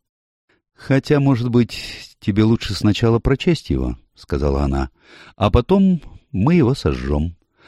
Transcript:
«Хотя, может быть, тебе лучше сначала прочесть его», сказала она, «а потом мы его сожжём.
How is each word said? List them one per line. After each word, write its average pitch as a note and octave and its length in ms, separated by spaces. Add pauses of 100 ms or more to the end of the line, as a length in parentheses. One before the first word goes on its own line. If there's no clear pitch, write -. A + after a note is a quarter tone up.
(760)
«Хотя, C#3 460
может B2 300
быть, - 680
тебе G#2+ 240
лучше A2 300
сначала A2+ 440
прочесть - 520
его», B1+ 280 (160)
сказала C#2+ 480
она, C2+ 280 (460)
«а G2+ 140
потом F#3 500 (320)
мы A#2+ 220
его C#3 200
сожжём. D2 600 (320)